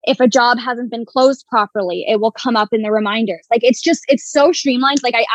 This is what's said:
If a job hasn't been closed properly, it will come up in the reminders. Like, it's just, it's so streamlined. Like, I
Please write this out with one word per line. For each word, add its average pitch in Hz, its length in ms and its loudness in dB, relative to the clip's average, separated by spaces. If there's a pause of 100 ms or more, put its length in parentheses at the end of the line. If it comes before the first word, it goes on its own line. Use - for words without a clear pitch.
If - 140 0
a 254 80 4
job 240 320 2
hasn't 240 320 -8
been 233 140 -8
closed 262 420 0
properly, 202 580 -2
it - 140 0
will 220 140 0
come 240 240 -2
up 214 160 0
in 220 80 0
the 214 100 -4
reminders. 214 580 -2
Like, 233 140 0
it's 247 180 2
just, 330 260 0
it's - 220 0
so 294 220 4
streamlined. 269 500 0
Like, 247 140 -2
I 226 200 0